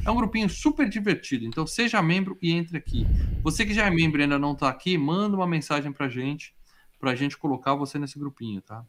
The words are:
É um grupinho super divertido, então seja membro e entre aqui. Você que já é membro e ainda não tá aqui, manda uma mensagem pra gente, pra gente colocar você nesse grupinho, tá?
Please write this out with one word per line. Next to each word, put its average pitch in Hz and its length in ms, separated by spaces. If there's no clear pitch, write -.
É - 60
um 226 60
grupinho 220 340
super 294 400
divertido, 196 560
então 151 220
seja 226 340
membro 185 400
e 165 100
entre 170 240
aqui. 233 300
Você 165 200
que 208 120
já 214 100
é 196 60
membro 160 280
e 143 40
ainda 143 160
não 143 160
tá 139 140
aqui, 175 280
manda 185 380
uma 185 100
mensagem 147 460
pra 139 180
gente, 131 420
pra 131 140
gente 143 240
colocar 139 380
você 143 240
nesse 143 180
grupinho, 120 420
tá? 110 300